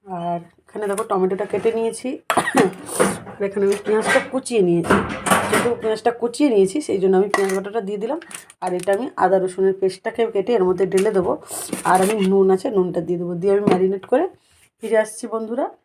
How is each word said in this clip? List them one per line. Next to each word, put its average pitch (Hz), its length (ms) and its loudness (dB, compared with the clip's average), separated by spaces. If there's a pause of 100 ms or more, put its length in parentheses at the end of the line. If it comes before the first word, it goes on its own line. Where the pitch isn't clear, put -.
আর 175 340 -6 (180)
এখানে - 320 -10
দেখো 202 140 -4
টমেটোটা 190 480 0
কেটে 214 260 0
নিয়েছি, 226 300 -4 (1160)
আর - 220 -8
এখানে 196 180 -2
আমি 202 180 2
পেঁয়াজটা 214 360 2 (100)
কুচিয়ে 247 380 0
নিয়েছি, 170 280 2 (540)
যেহেতু 226 200 2 (120)
পেঁয়াজটা 220 280 0
কুচিয়ে 233 440 0
নিয়েছি 190 220 4 (100)
সেই 196 160 -2
জন্য 190 180 4
আমি 202 140 2
পেঁয়াজ 196 220 0
বাটাটা 202 240 -4
দিয়ে 202 180 -8
দিলাম। 240 200 -6 (420)
আর 175 180 -4
এটা 185 180 -4
আমি 247 100 -4 (100)
আদা 185 220 2
রসুনের 185 420 2
পেস্টটাকে 220 420 -2 (120)
কেটে 202 180 0
এর 196 120 4
মধ্যে 180 220 2
ঢেলে 190 240 2
দেবো। 196 220 0 (520)
আর 185 200 4
আমি 214 100 2 (160)
নুন 196 200 6
আছে, 190 200 2
নুনটা 180 300 0
দিয়ে 170 180 -4
দেবো, 175 160 -6
দিয়ে 185 200 0
আমি 202 160 2
ম্যারিনেট 190 360 2
করে 277 180 2 (540)
ফিরে 226 200 0
আসছি 214 280 -2
বন্ধুরা। 226 400 -4 (180)